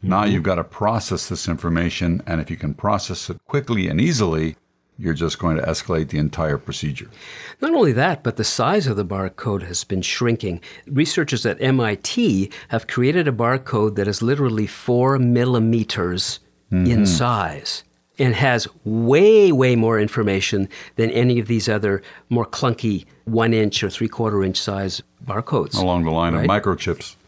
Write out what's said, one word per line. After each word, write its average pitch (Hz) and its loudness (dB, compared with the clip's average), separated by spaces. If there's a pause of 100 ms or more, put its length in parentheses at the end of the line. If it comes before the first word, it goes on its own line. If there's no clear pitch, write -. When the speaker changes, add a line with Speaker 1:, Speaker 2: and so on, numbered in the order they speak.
Speaker 1:
Now 95 2
Speaker 2:
Mm-hmm. 104 2
Speaker 1:
you've 92 0
got 95 2
to 82 -2
process 107 -2
this 87 -6
information. 85 -2
And 82 -2
if 78 -6
you 82 -6
can 73 -4
process 101 -4
it 92 -8
quickly 117 -2
and 78 0
easily, 90 0 (400)
you're 82 -2
just 78 -4
going 80 0
to 76 -2
escalate 80 -2
the 76 -4
entire 76 -2
procedure. - -8 (520)
Speaker 2:
Not 320 0
only 214 4
that, 143 0
but - -4
the 110 -2
size 156 0
of 110 0
the 101 -2
barcode 95 -4
has 87 -8
been 95 -4
shrinking. 110 -2 (260)
Researchers 143 -2
at 104 0
M 131 2
I 107 0
T 107 0 (180)
have - -4
created 151 0
a 139 0
barcode 117 0
that 101 0
is 104 -2
literally 117 0
four 131 0
millimeters 117 0 (340)
Speaker 1:
Mm-hmm. 90 4
Speaker 2:
in 104 4
size 92 -2 (340)
and 131 2
has 120 2 (180)
way, 165 6
way 127 4
more 113 4
information 101 0 (280)
than 113 2
any 123 4
of 107 -2
these 113 0
other 104 0 (280)
more 117 2
clunky 117 -2 (220)
one 113 2
inch 110 0
or 98 -2
three-quarter 110 -2
inch 95 0
size 98 -4 (240)
barcodes. 104 -4
Speaker 1:
Along 90 2
the 80 0
line 82 0
Speaker 2:
Right? 78 0
Speaker 1:
of 85 4
microchips. 95 -2 (140)